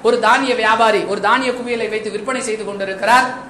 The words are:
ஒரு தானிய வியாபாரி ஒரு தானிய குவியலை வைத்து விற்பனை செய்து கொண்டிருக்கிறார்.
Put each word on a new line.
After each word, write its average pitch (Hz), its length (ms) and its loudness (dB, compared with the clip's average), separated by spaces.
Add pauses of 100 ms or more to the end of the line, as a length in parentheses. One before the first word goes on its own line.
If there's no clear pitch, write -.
ஒரு 226 160 2
தானிய 247 360 2
வியாபாரி 220 480 2
ஒரு 196 180 -4
தானிய 247 300 2
குவியலை 240 380 -4
வைத்து 214 220 -6
விற்பனை 220 300 -6
செய்து 214 240 -6
கொண்டிருக்கிறார். 196 840 0